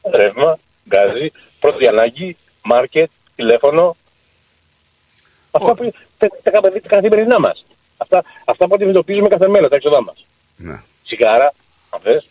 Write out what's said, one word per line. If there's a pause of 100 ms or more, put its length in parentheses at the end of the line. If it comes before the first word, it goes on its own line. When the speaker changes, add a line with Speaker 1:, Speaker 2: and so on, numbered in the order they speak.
(100)
Speaker 1:
Ρεύμα, (300)
γκάζι, (280)
πρώτη
ανάγκη, (260)
μάρκετ, (260)
τηλέφωνο. (1500)
Αυτά
Speaker 2:
Ω.
Speaker 1:
που (260)
τε-, (140)
τα
καθ-,
καθημερινά
μας. (320)
Αυτά, (200)
αυτά
που
αντιμετωπίζουμε
κάθε
μέρα,
τα
έξοδά
μας. (300)
Speaker 2:
Ναι. (240)
Speaker 1:
Τσιγάρα, (360)
αν
θες.